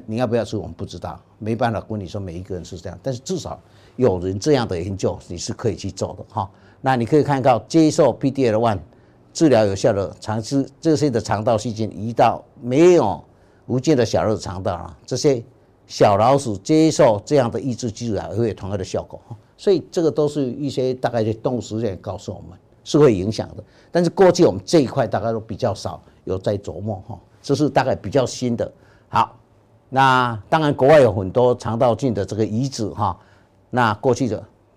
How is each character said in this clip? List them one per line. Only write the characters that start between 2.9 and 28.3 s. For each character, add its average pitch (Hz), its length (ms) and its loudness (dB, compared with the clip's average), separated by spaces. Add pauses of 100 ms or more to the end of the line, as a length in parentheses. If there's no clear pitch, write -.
但 135 120 -6
是 117 80 -8
至 185 160 -8
少 - 200 -10 (380)
有 104 240 2
人 95 180 -4
这 120 160 2
样 120 140 2
的 92 100 -4
研 95 200 -6
究 92 200 -2 (120)
你 85 80 -10
是 - 160 -8
可 - 160 -2
以 90 80 -4
去 101 120 -8
做 - 300 -6
的， - 140 -16
哈。 98 180 -6 (300)
那 131 160 2
你 117 80 0
可 131 120 0
以 143 60 6
看 139 180 0
到 120 180 4
接 160 300 4
受 143 220 4
P 139 180 -2
D 131 200 0
L 107 100 2
one 113 200 0 (540)
治 165 160 2
疗 110 160 6
有 98 100 0
效 113 180 2
的 95 260 -4
肠， 110 240 -4 (380)
这 160 140 2
些 147 140 0
的 113 120 -2
肠 107 220 -4
道 113 140 2
细 120 140 -4
菌 107 240 -6
移 107 160 -8
到 117 320 2 (180)
没 147 320 6
有 110 300 2 (440)
无 123 120 -2
菌 151 160 2
的 120 100 4
小 90 200 0
肉 107 100 0
肠 95 260 -10
道 95 120 -4
啊， 85 320 -12
这 - 100 -6
些 131 260 2 (460)
小 104 300 4
老 123 200 4
鼠 107 200 -4
接 156 340 2
受 117 340 4
这 147 120 0
样 120 120 2
的 110 100 -6
抑 131 140 -4
制 110 160 -6
治 113 240 -6
疗 85 200 -6
也 98 40 -4
会 117 120 0
有 95 40 -6
同 92 160 -12
样 101 80 -6
的 92 60 -4
效 - 200 -6
果， - 160 -18 (360)
所 - 160 0
以 185 180 0
这 - 120 -4
个 160 100 2
都 151 160 0
是 143 240 -2
一 143 180 -6
些 127 240 -2
大 131 160 -4
概 117 140 -2
的 110 120 -2
动 131 220 -4
物 110 40 -6
实 107 180 -8
验 104 220 -6
告 95 160 -10
诉 - 160 -12
我 87 60 -14 (100)
们 90 100 -20 (240)
是 - 160 0
会 139 160 6
影 95 160 -2
响 - 240 -6
的， - 80 -16 (260)
但 175 140 0
是 170 60 2
过 185 200 6
去 175 140 4
我 120 80 6
们 95 140 -4
这 165 160 4
一 131 40 2
块 117 220 -2
大 107 100 -4
概 107 140 -2
都 113 80 -4
比 107 160 -12
较 98 180 -2
少 85 280 -10 (240)
有 92 120 -4
在 104 200 -2
琢 90 240 -10
磨， 101 260 -8
哈， 101 100 -14 (240)
这 143 140 0
是 147 140 2
大 135 160 2
概 127 100 0
比 - 140 -10
较 127 160 2
新 117 320 -4